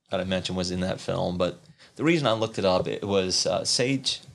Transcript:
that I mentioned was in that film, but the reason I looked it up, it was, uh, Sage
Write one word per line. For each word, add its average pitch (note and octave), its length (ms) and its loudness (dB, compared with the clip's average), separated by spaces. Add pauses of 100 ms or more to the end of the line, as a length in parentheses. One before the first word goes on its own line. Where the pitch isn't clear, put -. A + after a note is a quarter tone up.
(100)
that F#2+ 100 -2
I F2+ 40 -4
mentioned F#2 320 -2
was F2+ 140 -2
in F2+ 100 -2
that F#2 200 -2
film, F2+ 360 -2
but - 240 -2 (360)
the B2+ 80 -4
reason D#3 220 4
I A2 60 4
looked A2+ 260 0
it G#2 60 2
up, F#2 240 4
it - 160 -4
was, F#2+ 420 2
uh, F#2+ 180 0
Sage C3+ 560 0 (140)